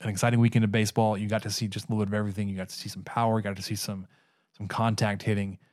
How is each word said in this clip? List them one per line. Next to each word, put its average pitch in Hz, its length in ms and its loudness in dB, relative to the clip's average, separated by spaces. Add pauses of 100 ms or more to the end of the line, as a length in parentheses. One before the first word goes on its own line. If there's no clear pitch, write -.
an 113 80 -4
exciting 117 300 4
weekend 113 260 6
of 101 60 2
baseball. 107 460 2
You 104 100 -4
got 107 160 0
to 107 60 -6
see 107 180 -2
just 101 200 -8
a - 40 -2
little 107 140 2
bit 98 40 -2
of 104 40 -2
everything. 104 340 -2
You 98 80 -4
got 95 140 -8
to - 60 -14
see - 140 -10
some 95 140 -12
power. 113 360 0
You 104 40 -2
got 101 120 -4
to 101 80 -8
see 110 120 -4
some, 98 300 -6 (520)
some 104 100 -8
contact 107 560 0
hitting. 101 340 0 (160)